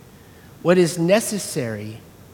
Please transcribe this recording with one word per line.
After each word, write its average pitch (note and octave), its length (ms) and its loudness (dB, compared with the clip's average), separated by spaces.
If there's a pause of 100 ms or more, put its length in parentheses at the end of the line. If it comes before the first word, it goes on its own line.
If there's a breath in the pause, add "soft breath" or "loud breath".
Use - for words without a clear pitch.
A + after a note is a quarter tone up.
(600 loud breath)
what F3 160 4
is E3+ 220 2
necessary C3 1000 -2 (340)